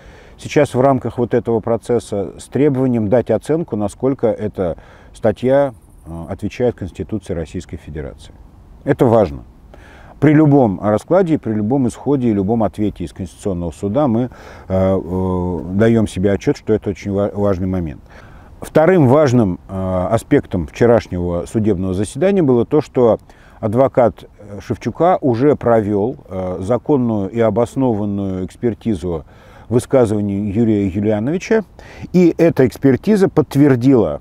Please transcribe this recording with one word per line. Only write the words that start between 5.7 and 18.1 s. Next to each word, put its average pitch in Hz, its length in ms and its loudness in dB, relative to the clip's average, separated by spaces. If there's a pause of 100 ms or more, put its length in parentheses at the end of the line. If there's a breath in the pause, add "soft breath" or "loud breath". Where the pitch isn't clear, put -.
э, 82 240 -12
отвечает 101 460 -4
Конституции 95 580 -10
Российской 85 420 -10
Федерации. 73 560 -14 (500)
Это 135 220 0
важно. 98 400 2 (760 loud breath)
При 151 120 4
любом 143 500 4
раскладе, 156 560 0
при 110 140 -6
любом 113 340 -2
исходе 123 440 -2
и - 20 2
любом 101 300 0
ответе 101 420 -4
из 80 80 -12
Конституционного 87 600 -8
суда 120 360 -2
мы, 117 220 -2 (380 loud breath)
э, 95 300 0
э, 90 600 -4 (140)
даем 113 340 2
себе 98 240 -2
отчет, 135 240 -2
что - 160 -4
это 107 160 -2
очень 101 240 -6
ва-, 101 220 0
важный 101 320 -2
момент. 87 340 -6 (640 loud breath)